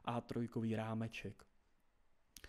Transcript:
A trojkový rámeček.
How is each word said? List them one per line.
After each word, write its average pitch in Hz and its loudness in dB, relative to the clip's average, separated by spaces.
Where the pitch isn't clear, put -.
A 120 2
trojkový 113 2
rámeček. 110 -2